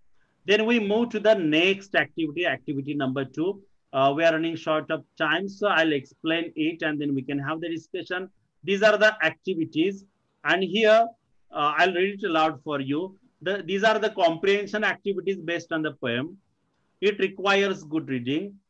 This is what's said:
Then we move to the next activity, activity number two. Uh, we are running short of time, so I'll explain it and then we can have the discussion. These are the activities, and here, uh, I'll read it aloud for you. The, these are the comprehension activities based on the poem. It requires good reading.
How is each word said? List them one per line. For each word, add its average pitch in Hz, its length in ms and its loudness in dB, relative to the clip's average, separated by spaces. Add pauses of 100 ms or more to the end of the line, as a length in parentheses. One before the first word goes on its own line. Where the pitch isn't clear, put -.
(440)
Then 214 220 2
we 240 140 4
move 214 300 0
to 214 100 -4
the 214 140 6
next 180 600 2
activity, 156 520 -2
activity 139 460 -4
number 135 320 -2
two. 165 380 -6 (320)
Uh, 135 200 4
we 160 100 0
are 165 80 6
running 165 240 -2
short 156 340 -2
of 156 120 -4 (140)
time, 165 320 0
so 208 200 -4
I'll 165 260 4
explain 160 640 -4
it 165 260 -2
and 151 180 -2
then 143 140 -2
we 135 80 -2
can 143 160 -6
have 151 240 -6
the 170 80 -6
discussion. 180 580 -8 (360)
These 196 180 0
are 214 160 6
the 214 140 6 (120)
activities, 165 800 -2 (400)
and 170 180 0
here, 214 440 4 (460)
uh, 151 240 0
I'll 185 160 4
read 190 260 0
it 202 80 -8
aloud 160 380 0
for 147 160 -4
you. 151 380 -6 (240)
The, 190 240 -4
these 196 180 -2
are 220 140 4
the 208 100 0
comprehension 196 760 0
activities 185 520 -2
based 170 340 -6
on 160 120 -2
the 151 100 -4
poem. 135 460 -4 (640)
It 202 160 0
requires 196 640 0
good 151 240 -6
reading. 139 460 -4 (160)